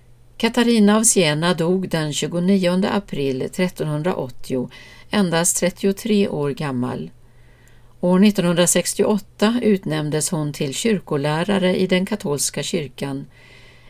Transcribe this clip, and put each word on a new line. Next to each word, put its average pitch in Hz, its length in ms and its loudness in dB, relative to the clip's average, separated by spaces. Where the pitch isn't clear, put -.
Katarina 226 600 4
av 220 60 2
Siena 165 500 2
dog 180 360 0
den 151 240 -2
tjugonionde 180 760 0
april 139 640 -4
trettonhundraåttio, 151 1160 -4
endast 175 480 2
trettiotre 196 680 0
år 143 240 -2
gammal. 131 600 -4
År 180 200 4
nittonhundrasextioåtta 196 1400 2
utnämndes 156 680 0
hon 151 240 -2
till 143 200 -4
kyrkolärare 175 1040 0
i 185 100 2
den 180 180 2
katolska 147 580 -4
kyrkan, 139 600 -6